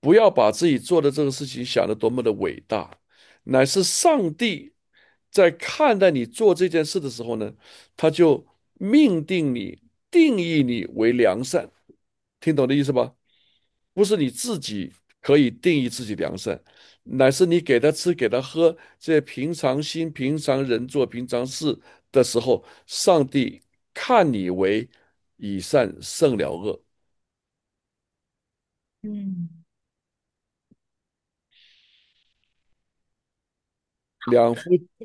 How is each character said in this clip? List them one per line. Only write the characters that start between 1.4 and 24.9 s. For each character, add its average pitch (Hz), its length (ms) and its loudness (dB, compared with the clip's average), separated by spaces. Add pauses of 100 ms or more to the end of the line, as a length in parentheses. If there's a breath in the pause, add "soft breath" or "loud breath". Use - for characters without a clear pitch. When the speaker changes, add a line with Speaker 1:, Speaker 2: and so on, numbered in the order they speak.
Speaker 1:
情 127 180 -10
想 113 220 0
得 104 80 -4
多 113 160 0
么 123 140 -4
的 113 100 0
伟 95 320 -6
大， - 320 -8 (460 soft breath)
乃 131 220 2
是 185 180 0
上 220 520 0
帝 - 380 -6 (560)
在 175 220 4
看 226 480 0
待 185 100 6
你 131 160 -2
做 190 300 2
这 180 140 0
件 160 160 0
事 165 160 -6
的 139 80 -8
时 120 120 -12
候 117 140 -6
呢， 104 180 -8 (440 soft breath)
他 160 120 2
就 156 380 2 (280)
命 202 500 4
定 160 280 -2
你， 101 280 -10 (280)
定 311 300 4
义 165 240 0
你 120 220 -2 (100)
为 110 160 2
良 117 320 2
善。 - 260 -4 (720)
听 160 160 -2
懂 139 100 2
的 131 80 0
意 143 80 2
思 139 120 -2
吧？ 123 200 -2 (800)
不 202 140 2
是 208 100 0
你 147 140 0
自 220 280 -6
己 101 360 -10 (260)
可 143 180 2
以 131 140 4
定 170 260 -2
义 123 120 -2
自 123 160 -10
己 104 100 -8
良 80 220 -8
善， - 260 -8 (400 soft breath)
乃 131 260 2
是 160 160 2
你 175 140 2
给 160 180 2
他 143 140 2
吃、 175 220 -2
给 123 160 -2
他 120 120 -2
喝， 160 360 0 (200 soft breath)
这 - 140 -6
些 151 80 4
平 143 340 -8
常 147 300 -4
心、 160 260 -6
平 143 280 -4
常 139 280 -2
人 120 220 -2
做 131 180 -2
平 120 220 -12
常 120 180 -4
事 131 320 -6 (320 soft breath)
的 131 140 4
时 - 160 0
候， 120 240 -2 (220 soft breath)
上 156 420 2
帝 - 340 -4 (320)
看 202 380 2
你 98 180 -4
为 98 400 -2 (460)